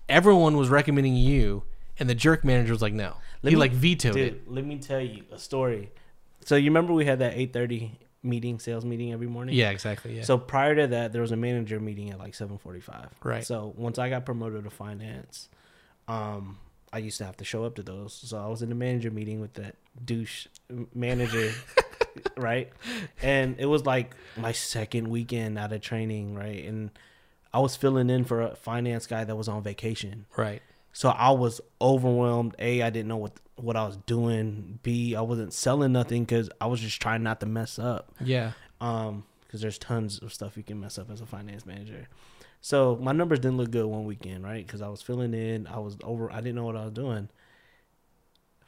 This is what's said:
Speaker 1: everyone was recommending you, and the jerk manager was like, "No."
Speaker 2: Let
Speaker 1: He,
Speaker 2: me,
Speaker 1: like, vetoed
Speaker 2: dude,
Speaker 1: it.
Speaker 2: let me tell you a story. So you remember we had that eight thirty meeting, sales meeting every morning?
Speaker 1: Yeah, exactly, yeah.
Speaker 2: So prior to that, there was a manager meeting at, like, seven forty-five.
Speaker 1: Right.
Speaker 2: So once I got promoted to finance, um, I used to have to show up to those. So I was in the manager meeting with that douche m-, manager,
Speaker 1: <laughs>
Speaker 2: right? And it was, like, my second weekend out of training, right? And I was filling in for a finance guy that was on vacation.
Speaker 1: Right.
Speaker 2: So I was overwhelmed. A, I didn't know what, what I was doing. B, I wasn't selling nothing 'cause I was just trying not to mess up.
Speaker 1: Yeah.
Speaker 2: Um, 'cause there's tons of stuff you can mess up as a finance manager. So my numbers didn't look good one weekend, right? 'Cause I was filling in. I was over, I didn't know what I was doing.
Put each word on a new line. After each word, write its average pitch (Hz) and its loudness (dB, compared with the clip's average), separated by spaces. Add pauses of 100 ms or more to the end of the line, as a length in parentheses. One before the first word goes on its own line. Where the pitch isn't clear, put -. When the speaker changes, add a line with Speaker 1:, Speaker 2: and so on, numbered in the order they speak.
Speaker 1:
everyone 170 8
was 139 6
recommending 139 6
you, 127 6 (360)
and 127 2
the 123 2
jerk 160 6
manager 123 6
was 113 0
like, 107 2
"No." 104 -2 (280)
Speaker 2:
Let 139 6
Speaker 1:
He, 160 10
Speaker 2:
me, 151 8
Speaker 1:
like, 135 6
vetoed 131 4
Speaker 2:
dude, 131 4
Speaker 1:
it. - -12
Speaker 2:
let 135 -4
me 147 -6
tell 135 -4
you 110 -8 (100)
a 110 -16
story. 123 -2 (540)
So 147 6
you 143 8
remember 165 6
we 156 6
had 131 4
that 120 2
eight 127 -2
thirty 120 -4 (240)
meeting, 120 -2
sales 117 -6
meeting 120 -4
every 120 -4
morning? 123 -4
Speaker 1:
Yeah, 113 6
exactly, 107 -6
yeah. 113 -8
Speaker 2:
So 123 6
prior 139 4
to 147 6
that, 117 -2
there 117 0
was 113 0
a 113 0
manager 113 -2
meeting 104 -8
at, 98 -12
like, 104 -14
seven 101 -8
forty-five. - -16 (140)
Speaker 1:
Right. 117 -4
Speaker 2:
So 107 -6
once 117 -4
I 127 0
got 127 -4
promoted 113 -6
to 104 -12
finance, 107 -14 (600)
um, 104 -6 (340)
I 113 -8
used 110 -8
to 107 -8
have 95 -10
to 98 -12
show 113 -4
up 117 -6
to 107 -8
those. 98 -12
So 113 -12
I 104 -8
was 113 -6
in 117 -4
the 120 -4
manager 120 -2
meeting 107 -6
with 107 -12
that 98 -14 (280)
douche 117 -6 (200)
m-, 120 -10
manager, 120 0 (440)
Speaker 1:
<laughs> - -6
Speaker 2:
right? 120 -2 (520)
And 131 2
it 135 -2
was, 143 4
like, 127 0 (220)
my 113 -2
second 113 -4
weekend 113 -4
out 107 -6
of 107 -6
training, 107 -4
right? 101 -8
And 110 -6 (640)
I 123 2
was 135 2
filling 131 4
in 127 2
for 117 0
a 117 -4
finance 117 -4
guy 113 -4
that 110 -6
was 110 -6
on 107 -4
vacation. 104 -8 (100)
Speaker 1:
Right. 107 -4 (320)
Speaker 2:
So - 4
I 123 6
was 123 2 (200)
overwhelmed. 120 4
A, 120 2
I 113 2
didn't 110 -4
know 113 -4
what, 104 -6 (200)
what 117 -4
I 110 0
was 98 -8 (100)
doing. 113 0
B, 120 0
I 107 -2
wasn't 113 -2
selling 135 4
nothing 120 2
'cause 117 2 (100)
I 110 0
was 120 0
just 110 -6
trying 113 0
not 113 -2
to 104 -6
mess 110 -4
up. 120 -4
Speaker 1:
Yeah. 127 0 (280)
Speaker 2:
Um, 110 -4 (260)
'cause 107 -12
there's 107 -4
tons 110 -4
of - -14
stuff 104 -12
you 107 -12
can 104 -10
mess 101 -12
up 113 -12
as 113 -14
a 113 -14
finance 101 -14
manager. 107 -16 (520)
So 127 4
my 131 0
numbers 160 4
didn't 131 0
look 120 0
good 117 0
one 107 -4
weekend, 92 -10
right? 101 -10
'Cause 104 -12
I 101 -8
was 104 -12
filling 123 -4
in. 113 -4
I 113 -10
was 104 -10
over, 113 -6
I 113 -10
didn't 117 -6
know 120 -4
what 113 -4
I 110 -8
was 110 -8
doing. 110 -6 (1400)